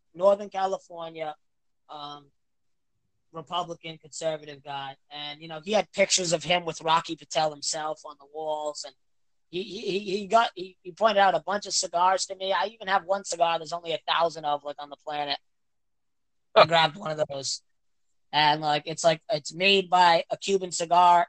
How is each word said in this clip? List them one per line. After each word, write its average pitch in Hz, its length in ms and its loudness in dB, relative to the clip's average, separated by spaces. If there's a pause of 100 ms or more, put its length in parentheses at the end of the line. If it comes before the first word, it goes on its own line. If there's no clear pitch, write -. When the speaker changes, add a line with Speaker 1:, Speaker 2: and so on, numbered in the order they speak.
(140)
Speaker 1:
Northern 196 360 2
California, 165 840 -6 (560)
um, 143 360 -14 (1080)
Republican 165 680 -8
conservative 151 640 -8
guy. 139 320 -10 (160)
And, 147 300 -14
you 165 60 -16
know, 156 160 -12
he 190 80 -6
had 196 220 0
pictures 185 400 0
of 156 100 0
him 170 220 0
with 160 160 -8
Rocky 160 340 0
Patel 156 360 -2
himself 156 540 -6
on 147 140 -16
the 139 140 -20
walls, 151 520 -6
and 135 80 -16 (560)
he, 180 140 -6
he, 202 160 -12 (200)
he, 202 180 -4
he 202 100 -8
got, 226 280 4
he, 370 280 -14
he 185 80 -16
pointed 202 300 2
out 190 140 6
a - 100 -2
bunch 202 220 -4
of 185 60 -8
cigars 180 520 0
to 190 100 -8
me. 190 180 -4
I 180 200 0
even 214 140 -18
have 190 180 2
one 196 180 -2
cigar 170 340 0
there's 156 160 -10
only 170 200 -6
a 147 140 -4
thousand 160 380 0
of, 147 180 -2
like, 147 160 -10
on 143 100 -14
the 143 160 -18
planet. 147 320 -4 (1160)
I - 60 10
Speaker 2:
Huh. - 40 8
Speaker 1:
grabbed 160 320 2
one 156 200 -8
of 151 120 -2
those. 139 320 -8 (720)
And, 151 300 4
like, 151 240 0
it's, 160 180 -6
like, 160 180 4 (100)
it's 151 220 -6
made 185 360 2
by 175 400 6
a - 80 -6
Cuban 185 340 -2
cigar 175 580 6